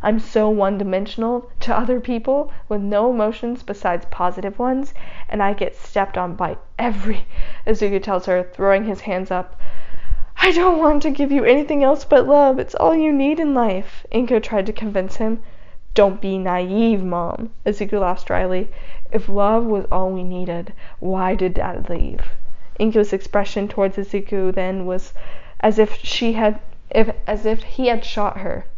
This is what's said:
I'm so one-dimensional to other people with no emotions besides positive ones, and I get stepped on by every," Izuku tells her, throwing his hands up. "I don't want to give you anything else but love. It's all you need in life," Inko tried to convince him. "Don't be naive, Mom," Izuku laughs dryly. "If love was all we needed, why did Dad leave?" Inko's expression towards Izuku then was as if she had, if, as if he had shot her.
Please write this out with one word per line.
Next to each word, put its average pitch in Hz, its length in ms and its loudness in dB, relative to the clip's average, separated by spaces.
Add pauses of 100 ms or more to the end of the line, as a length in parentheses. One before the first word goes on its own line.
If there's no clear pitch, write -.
I'm 214 160 0
so 214 320 0
one-dimensional 202 960 -2 (120)
to - 180 2
other 247 220 0
people 262 500 -2 (180)
with 208 120 -2
no 208 300 0
emotions 233 520 -4
besides 180 480 -4
positive 190 480 -2
ones, 262 340 -2 (360)
and 208 120 -2
I 202 120 2
get 196 240 -4
stepped 196 420 -4
on 180 160 -6
by 175 220 -6 (200)
every," 214 480 2 (400)
Izuku 196 380 2
tells 185 240 -4
her, 180 160 0
throwing 196 420 0
his 208 180 -6
hands 190 280 -6
up. 180 240 -4 (880)
"I 381 80 6
don't 339 300 2
want 302 220 4
to 311 80 2
give 277 200 0
you 277 140 2
anything 285 400 2
else 294 200 2
but 262 220 4
love. 277 320 4
It's - 160 -6
all 320 220 2
you 311 160 2
need 285 260 0
in 302 160 -2
life," 208 560 -2
Inko 233 320 0
tried 202 240 -2
to 214 60 -2
convince 196 440 -2
him. 220 240 0 (540)
"Don't 202 260 2
be 190 160 -2
naive, 190 680 0
Mom," 175 460 -6 (140)
Izuku 208 360 -2
laughs 180 240 0
dryly. 185 440 0 (440)
"If - 160 4
love 208 360 4
was 208 280 -2
all 185 180 4
we 185 140 -4
needed, 180 480 -2 (260)
why 185 380 0
did 185 180 0
Dad - 340 0
leave?" - 340 2 (560)
Inko's 214 360 2
expression 202 540 -2
towards 196 280 -2
Izuku 196 580 0
then 190 300 -2
was 185 300 -2 (460)
as 214 180 2
if 214 160 4
she - 400 0
had, 214 260 0 (300)
if, 226 180 6 (180)
as 214 200 -2
if 220 160 2
he - 240 0
had 240 180 2
shot 208 320 -2
her. 190 300 -6 (120)